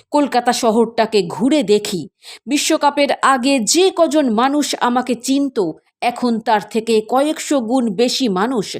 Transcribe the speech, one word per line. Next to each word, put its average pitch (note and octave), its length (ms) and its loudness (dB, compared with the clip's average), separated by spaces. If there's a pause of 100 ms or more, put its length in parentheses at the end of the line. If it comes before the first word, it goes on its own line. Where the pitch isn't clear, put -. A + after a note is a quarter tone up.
(120)
কলকাতা B3 420 0
শহরটাকে A3+ 760 0
ঘুরে C4 360 0
দেখি। G3+ 460 -2 (360)
বিশ্বকাপের C#4+ 640 0 (140)
আগে C4+ 380 2
যে E4+ 360 2
কজন D4+ 340 2
মানুষ C4+ 500 0
আমাকে B3 360 -2
চিনত, B3+ 560 -2 (300)
এখন A#3+ 380 -2
তার G#3+ 300 0
থেকে A3+ 400 0
কয়েকশো D4 500 0
গুণ A#3 340 0
বেশি B3 360 0
মানুষ G#3 500 -2